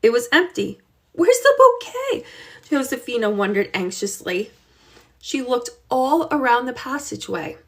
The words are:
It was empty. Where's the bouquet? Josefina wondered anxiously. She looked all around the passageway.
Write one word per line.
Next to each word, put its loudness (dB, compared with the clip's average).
It 6
was -2
empty. 0
Where's 4
the 6
bouquet? 2
Josefina -2
wondered 0
anxiously. -6
She -6
looked -2
all 0
around 0
the -6
passageway. -8